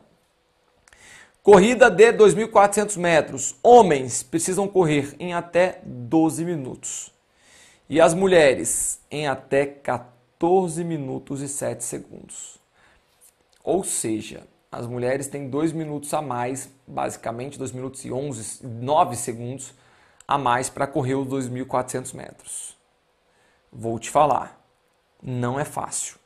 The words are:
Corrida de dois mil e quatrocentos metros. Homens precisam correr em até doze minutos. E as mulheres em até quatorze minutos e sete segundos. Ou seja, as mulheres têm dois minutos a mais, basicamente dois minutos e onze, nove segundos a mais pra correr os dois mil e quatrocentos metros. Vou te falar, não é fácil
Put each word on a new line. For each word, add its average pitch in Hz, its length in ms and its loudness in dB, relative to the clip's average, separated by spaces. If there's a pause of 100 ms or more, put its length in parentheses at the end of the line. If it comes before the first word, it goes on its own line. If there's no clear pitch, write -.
(1400)
Corrida 214 480 8
de 208 220 8
dois 208 220 6
mil 220 120 -2
e 226 40 -8
quatrocentos 202 460 2
metros. 160 680 0
Homens 165 600 6
precisam 185 440 -4
correr 160 520 2
em 175 160 -8
até 170 500 0
doze 143 600 0
minutos. - 680 -10 (760)
E 147 120 2
as 165 140 6
mulheres 165 840 2 (100)
em 151 160 -6
até 139 400 -2
quatorze 170 1160 -4
minutos 139 560 -8
e 143 80 -8
sete 120 360 -8
segundos. - 760 -14 (1040)
Ou 180 200 0
seja, - 600 -6 (240)
as 123 160 -10
mulheres 123 420 -4
têm 143 200 -10
dois 151 240 -2
minutos 147 400 -8
a 156 80 -2
mais, 127 500 -6 (160)
basicamente 123 720 -8
dois 127 140 -8
minutos 127 320 -12
e 120 80 -10
onze, 127 540 -10
nove 123 500 0
segundos 120 560 -10 (540)
a 139 100 0
mais 127 320 0
pra - 180 -4
correr 135 280 -2
os 135 120 -2
dois 127 220 -6
mil 123 160 -8
e 127 40 -20
quatrocentos 127 440 -6
metros. - 640 -16 (960)
Vou 113 260 -8
te - 120 -12
falar, - 520 0 (600)
não 123 360 -4
é 151 60 -2
fácil - 600 -10